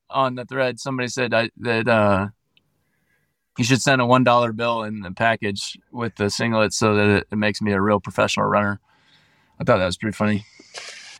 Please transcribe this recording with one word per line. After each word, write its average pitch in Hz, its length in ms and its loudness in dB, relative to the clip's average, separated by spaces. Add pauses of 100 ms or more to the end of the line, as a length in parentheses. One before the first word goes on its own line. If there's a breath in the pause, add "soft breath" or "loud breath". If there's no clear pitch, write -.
on 131 260 -2
the 123 100 -10
thread, 127 340 -4
somebody 127 300 -4
said 123 240 -2
I, 113 240 2
that, 113 300 -2
uh, 104 400 2 (1300)
you 120 40 0
should 117 180 2
send 135 200 2
a 123 40 2
one 127 180 4
dollar 120 300 4
bill 117 300 -4
in 107 160 -8
the 95 100 -10
package 104 720 -2 (120)
with 117 260 -8
the 104 120 0
singlet 110 440 0
so 107 200 2
that 104 140 4
it, 101 240 2
it 104 60 -6
makes 107 220 -2
me 107 120 -2
a 98 100 0
real 104 180 2
professional 104 460 -2
runner. 101 340 0 (800)
I - 40 -8
thought 117 140 4
that 92 100 2
was 87 100 -4
pretty 107 180 -6
funny. 104 300 -2 (760 loud breath)